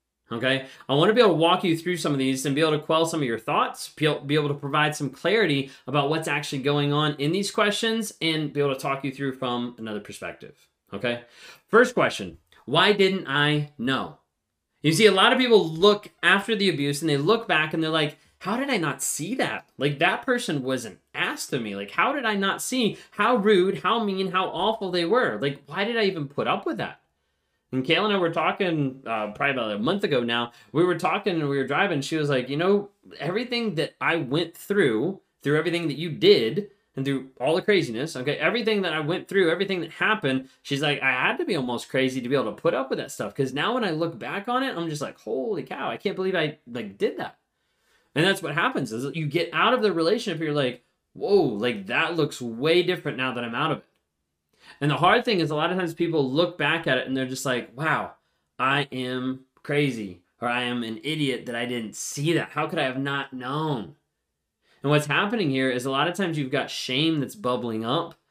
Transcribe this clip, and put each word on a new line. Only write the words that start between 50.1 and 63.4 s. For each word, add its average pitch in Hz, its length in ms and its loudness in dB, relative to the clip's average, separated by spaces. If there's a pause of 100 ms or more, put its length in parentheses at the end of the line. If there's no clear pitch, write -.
you're 147 100 -2
like, 131 300 0 (300)
"Whoa, 180 280 4
like, 107 460 0
that 156 280 0
looks 147 240 -2
way 131 440 2
different 160 340 -4
now 131 160 -2
that 120 100 -6
I'm 117 120 -6
out 151 160 0
of 110 80 -4
it." - 60 -20 (920)
And 147 100 0
the 143 60 2
hard 202 300 4
thing 202 160 0
is 151 100 -2
a 151 40 -2
lot 165 160 0
of 185 60 0
times 175 160 -2
people 160 380 0
look 170 260 0
back 156 300 0
at 131 100 2
it - 80 -2
and 131 120 -4
they're 131 80 -2
just 131 200 -8
like, 143 300 -4
"Wow, 131 380 -2 (440)
I 135 360 0
am 127 480 -4 (200)
crazy, 117 600 -2 (180)
or 120 80 -4
I 123 160 -2
am 123 200 -2
an 113 200 -8
idiot 139 420 -2
that 117 100 -6
I 120 100 -2
didn't 120 320 -6
see 147 360 -4
that. 131 180 0
How 151 160 -2
could 165 120 -4
I 147 40 0
have 131 140 -2
not 139 360 -4
known?" 127 640 -4 (840)